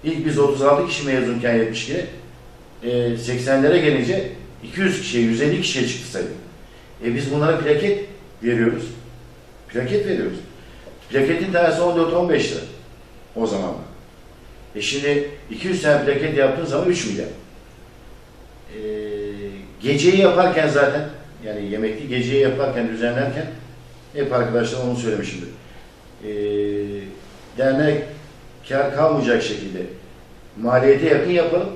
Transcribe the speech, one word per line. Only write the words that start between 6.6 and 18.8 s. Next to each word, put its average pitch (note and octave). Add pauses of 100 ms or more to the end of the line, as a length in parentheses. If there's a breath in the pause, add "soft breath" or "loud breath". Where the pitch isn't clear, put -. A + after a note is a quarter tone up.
E, A#2+
biz C#3+
bunlara D3+
plaket D3 (380)
veriyoruz. A#2 (840)
Plaket G3
veriyoruz. A#2 (720 loud breath)
Plaketin E3
tanesi E3+
on F3
dört, E3
on F3
beş C#3+
lira - (760)
o A2+
zamanlar. F2 (920)
E, G#2
şimdi C#3+ (200)
iki F3
yüz F3+
tane C#3+
plaket C#3+
yaptığın C#3
zaman E3
üç C#3+
milyar. G2 (1500)
E, A2 (1000)